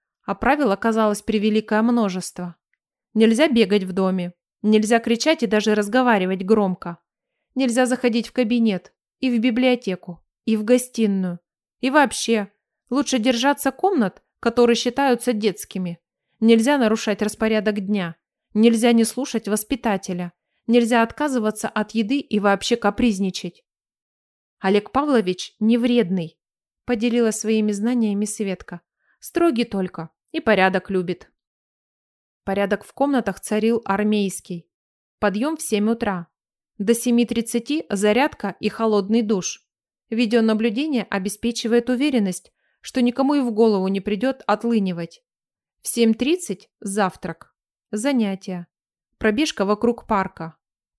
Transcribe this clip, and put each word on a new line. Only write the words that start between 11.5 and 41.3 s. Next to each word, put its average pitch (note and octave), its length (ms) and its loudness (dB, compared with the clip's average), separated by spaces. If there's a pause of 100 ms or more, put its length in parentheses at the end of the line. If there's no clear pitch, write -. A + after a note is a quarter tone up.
И B3+ 100 0
вообще, A#3 600 0 (400)
лучше C4 280 0
держаться C4 540 0
комнат, C#4+ 500 -2 (180)
которые A#3+ 360 2
считаются B3 560 0
детскими. F#3 680 -4 (420)
Нельзя A3+ 380 6
нарушать A3 440 0
распорядок G#3+ 580 -2
дня. F#3 360 -4 (360)
Нельзя A3+ 400 4
не A3+ 120 4
слушать - 440 -6
воспитателя. G3 840 -4 (340)
Нельзя A#3 360 4
отказываться A3+ 680 -2
от G#3+ 240 -6
еды A3 260 -2
и A#3+ 200 -2
вообще G3+ 380 0
капризничать. G3+ 880 -2 (920)
"Олег G3+ 320 0
Павлович A#3 720 0
не A3+ 180 4
вредный", G3 600 0 (460)
поделилась A#3 540 0
своими G#3+ 340 0
знаниями G#3 520 -2
Светка. G3 580 -8 (380)
"Строгий D#4+ 440 0
только F#3 460 -8 (220)
и D#4+ 80 -6
порядок F#3+ 500 2
любит". F#3 400 -4 (1120)
Порядок G3 400 -2
в - 80 -20
комнатах C4+ 480 -2
царил A3 440 0
армейский. G3 840 -4 (500)
Подъем G#3+ 380 -2
в - 60 -10
семь G#3 280 0
утра. G3+ 380 -4 (500)
До G#3+ 160 2
семи A#3+ 320 2
тридцати A#3 640 -4
зарядка G#3 720 0
и G#3+ 80 -2
холодный G#3+ 540 0
душ. G3+ 400 -4 (480)
Видеонаблюдение A3+ 1000 0
обеспечивает A#3 800 -2